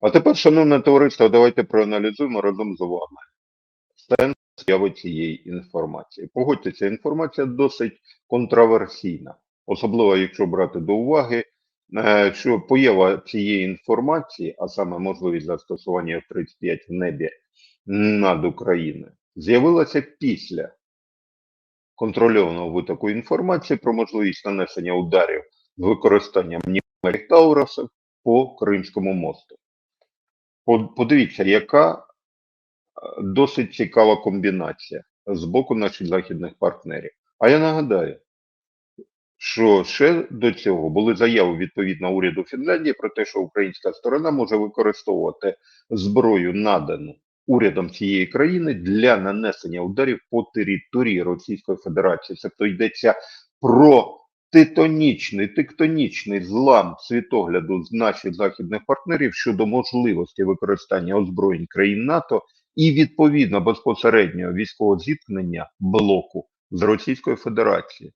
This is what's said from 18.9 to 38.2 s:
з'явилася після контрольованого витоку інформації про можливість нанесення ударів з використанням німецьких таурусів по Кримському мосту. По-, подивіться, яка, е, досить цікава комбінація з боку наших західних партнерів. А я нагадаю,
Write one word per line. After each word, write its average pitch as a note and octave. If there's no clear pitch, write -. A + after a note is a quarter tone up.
з'явилася C3+
після F#2+
контрольованого G2+
витоку F2+
інформації D3+
про A#2+
можливість G#2+
нанесення F#2
ударів E2+
з F2+
використанням F#2+
німецьких -
таурусів D3
по B2+
Кримському G2
мосту. -
По-, A2+
подивіться, B2
яка, B2
е, -
досить A#2+
цікава A2
комбінація F#2
з F2
боку B2+
наших G2+
західних F2
партнерів. E2
А A2+
я D3
нагадаю, C#3+